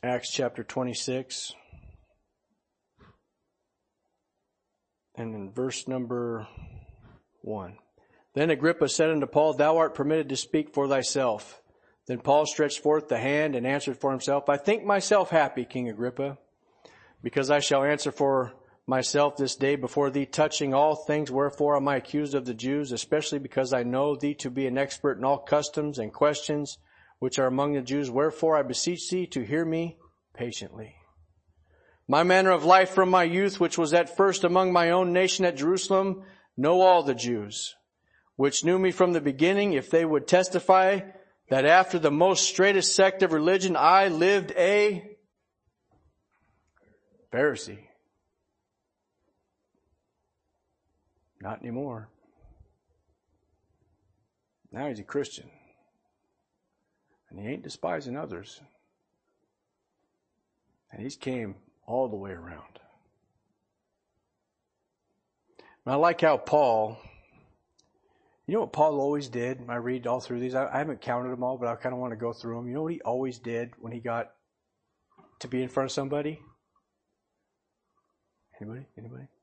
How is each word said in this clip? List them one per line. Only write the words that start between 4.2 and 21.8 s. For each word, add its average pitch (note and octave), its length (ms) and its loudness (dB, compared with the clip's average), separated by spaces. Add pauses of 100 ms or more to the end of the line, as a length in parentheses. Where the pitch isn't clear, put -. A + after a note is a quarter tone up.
And A2+ 220 -10
in G2 160 -12
verse B2+ 360 -8
number A#2+ 600 -6 (960)
one. G2 360 -10 (560)
Then D3+ 160 0
Agrippa D3+ 400 2
said D#3+ 220 2
unto C#3+ 160 0
Paul, D3+ 260 2
"Thou D3 240 4
art D#3 160 2
permitted D3 360 -2
to C3+ 60 -4
speak D3+ 380 -4
for C#3 140 0
thyself." B2+ 760 -2 (460)
Then B2 120 -4
Paul D3 280 4
stretched D3 320 -2
forth D3 300 0
the A#2+ 100 0
hand C#3+ 360 0
and B2 120 -2
answered C#3 320 -4
for C#3 100 0
himself, C#3 400 -2
"I C#3+ 80 4
think G3+ 260 0
myself G3 460 2
happy, C#3 360 2
King B2 220 -6
Agrippa, B2 520 -6 (840)
because C3+ 300 0
I D3 80 6
shall C#3 240 2
answer D3 280 0
for C3+ 420 0 (340)
myself C#3 500 0
this C3+ 180 -2
day C#3 200 0
before C#3 340 -2
thee C#3 160 -2
touching D3+ 480 0
all D3+ 220 4
things D3+ 340 -4
wherefore C#3+ 460 0
am C#3 120 0